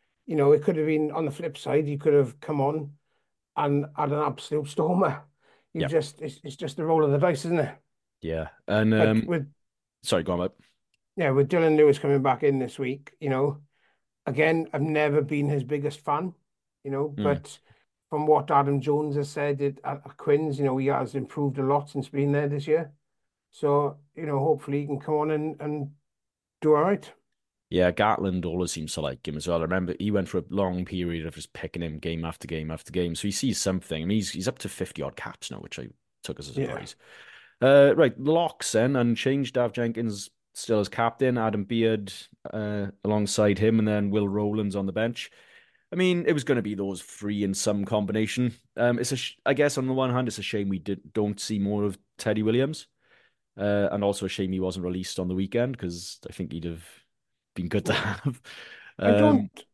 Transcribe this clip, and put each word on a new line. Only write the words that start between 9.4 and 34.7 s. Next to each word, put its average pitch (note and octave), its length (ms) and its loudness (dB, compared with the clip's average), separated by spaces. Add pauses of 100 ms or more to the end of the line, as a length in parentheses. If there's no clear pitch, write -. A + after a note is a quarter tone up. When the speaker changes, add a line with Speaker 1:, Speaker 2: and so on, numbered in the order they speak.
Speaker 2:
sorry, F2 200 0
go F2+ 100 -2
on, F2 60 0
mate. F2+ 120 -2 (640)
Speaker 1:
Yeah, D#3 140 2
with C3+ 180 2
Dylan E3 260 4
Lewis D3 240 8
coming C#3 240 2
back C3+ 200 0
in C#3 160 2
this B2 200 -6
week, C3+ 400 -6
you C#3+ 100 -4
know, C#3+ 300 0 (640)
again, D#3+ 480 2
I've C#3+ 80 -2
never D3+ 400 2
been C#3+ 260 -2
his C#3+ 160 0
biggest D3 360 -4
fan, D#3+ 340 -2 (500)
you C#3 80 -8
know, C#3+ 260 -2
Speaker 2:
Mm. G#2+ 60 -2
Speaker 1:
but - 360 -2 (500)
from D3+ 160 -2
what D3 260 4
Adam C#3+ 300 4
Jones D3 340 0
has C#3+ 140 -2
said C#3+ 320 -4
at, C#3 220 -2
at C#3+ 340 -10
Quins, D3 400 2
you C#3+ 80 0
know, C3 120 0
he C3+ 100 0
has C3 280 -2
improved C#3 440 -4
a C3 40 -2
lot C#3+ 260 0
since C#3 200 -6
being C#3+ 220 0
there D3 180 2
this C#3+ 180 -6
year. D#3+ 240 2 (600)
So, C#3+ 460 2 (180)
you D#3+ 100 -8
know, C#3+ 140 0
hopefully D3 420 0
he C#3+ 60 -6
can C#3 120 -4
come D#3 160 -2
on D3+ 160 0
and, D3+ 300 -2
and D3 300 -6 (720)
do D3+ 140 6
all D3 60 6
right. G3 280 0 (600)
Speaker 2:
Yeah, F2+ 220 4
Gatland F#2+ 540 2
always F2 260 -2
seems D#2 220 -8
to D#2+ 80 -6
like C#2 260 -6
him D2+ 100 -6
as D2+ 100 -10
well. E2+ 120 2
I E2 40 -2
remember F2 360 -2
he G#2 120 -2
went G2 160 0
for G2 120 -4
a E2 100 -4
long F2+ 360 -2
period E2+ 400 -4
of D#2+ 100 -10
just - 180 -16
picking - 280 -10
him D#2 180 -6
game E2 260 -6
after - 220 -10
game D#2 240 -6
after - 200 -12
game. F2 240 -2
So - 120 -8
he G2 40 -2
sees A#2 280 -2
something. F2+ 440 -4
I - 20 -4
mean, G#2 120 0
he's, G2 140 -2
he's F#2+ 160 -6
up - 120 -6
to F#2+ 100 -8
fifty - 320 -10